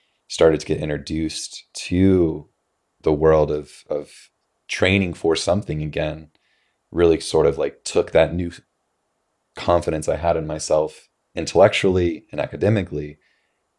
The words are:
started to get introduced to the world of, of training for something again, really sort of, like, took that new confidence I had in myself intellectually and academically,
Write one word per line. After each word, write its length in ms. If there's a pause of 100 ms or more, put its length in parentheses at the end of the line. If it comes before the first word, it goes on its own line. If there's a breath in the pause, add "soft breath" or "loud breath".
(280)
started 320
to 60
get 140
introduced 840 (240)
to 600 (540)
the 120
world 360
of, 400
of 400 (380)
training 480
for 200
something 460
again, 480 (640)
really 280
sort 280
of, 100
like, 260
took 280
that 240
new 160 (1040)
confidence 520
I 100
had 200
in 80
myself 640 (260)
intellectually 960
and 100
academically, 760 (600)